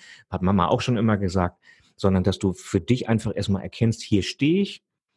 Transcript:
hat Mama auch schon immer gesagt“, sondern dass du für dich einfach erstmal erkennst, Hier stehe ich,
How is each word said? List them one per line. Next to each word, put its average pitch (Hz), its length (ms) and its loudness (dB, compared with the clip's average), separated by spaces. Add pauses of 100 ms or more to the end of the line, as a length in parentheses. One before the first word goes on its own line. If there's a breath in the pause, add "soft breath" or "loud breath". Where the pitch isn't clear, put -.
(300 loud breath)
hat 90 120 -6
Mama 90 280 2
auch 123 120 2
schon 123 160 -2
immer 107 200 2
gesagt“, 90 420 -2 (380 soft breath)
sondern 95 260 2
dass 95 160 0
du 95 140 0
für - 260 -2
dich 123 300 -2
einfach 113 260 0
erstmal 98 280 -2
erkennst, 113 400 -2
Hier 98 200 0
stehe 165 380 0
ich, - 220 -6 (340)